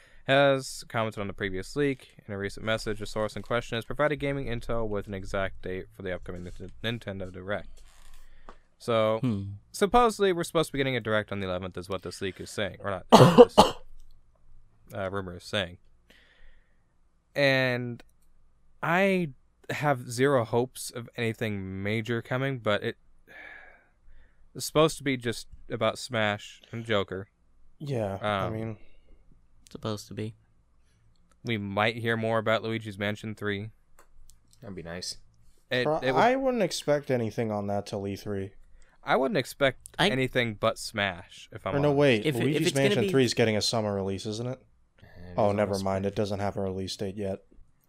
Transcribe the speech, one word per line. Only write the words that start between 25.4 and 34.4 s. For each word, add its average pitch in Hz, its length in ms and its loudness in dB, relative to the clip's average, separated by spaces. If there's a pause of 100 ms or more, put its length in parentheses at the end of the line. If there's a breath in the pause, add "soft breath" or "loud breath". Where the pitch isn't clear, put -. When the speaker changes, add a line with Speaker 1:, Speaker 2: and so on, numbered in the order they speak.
Speaker 1:
about 113 280 0
Smash 107 640 -2 (100)
and 113 140 -10
Joker. 98 440 -2 (500)
Speaker 3:
Yeah, 110 420 -2
I 101 260 0
Speaker 1:
Um, 90 60 -4
Speaker 3:
mean, 110 240 -6 (920 soft breath)
Speaker 2:
Supposed 107 380 -8
to 98 60 -14
be. 107 200 -8 (1120)
Speaker 1:
We 120 120 -2
might 104 400 0
hear 117 180 0
more 113 240 0
about 110 240 2
Luigi's 110 360 -6
Mansion 107 360 -4
three. 101 360 -4 (920)